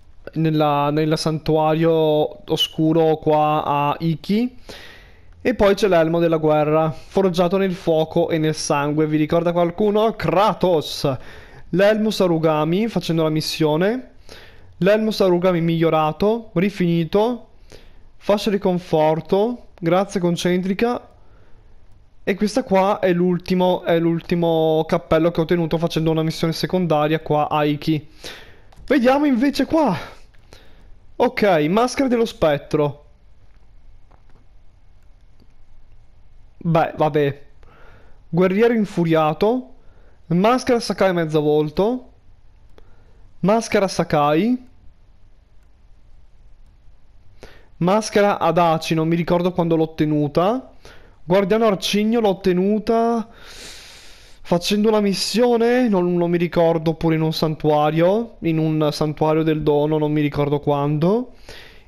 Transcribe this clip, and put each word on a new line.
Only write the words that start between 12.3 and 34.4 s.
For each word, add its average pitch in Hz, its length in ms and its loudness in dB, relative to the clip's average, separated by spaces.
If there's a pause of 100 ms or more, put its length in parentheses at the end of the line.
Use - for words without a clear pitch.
facendo 170 340 -2
la 160 80 2
missione. 156 840 -2 (640)
L'elmo 214 340 2
Sarugami 180 500 2
migliorato, 165 920 0
rifinito. 185 960 0 (680)
Fascia 208 320 -2
di 202 80 0
conforto, 180 1120 0 (120)
grazia 185 400 0
concentrica. 185 880 -2 (1120)
E - 100 -2
questa 214 300 -2
qua 190 340 2
è 185 160 0
l'ultimo, 180 720 0
è 170 160 0
l'ultimo 165 880 0
cappello 170 420 2
che 170 120 -2
ho - 20 2
ottenuto 170 340 0
facendo 160 320 -2
una 160 140 0
missione 160 300 -2
secondaria 156 640 0
qua 147 300 -2
a 151 140 0
Iki. 151 440 -2 (800)
Vediamo 269 380 4
invece 269 420 0
qua! 285 280 2 (1200)
Ok, 247 260 0 (260)
maschera 247 400 0
dello 233 160 2
spettro. 147 800 -2 (3500)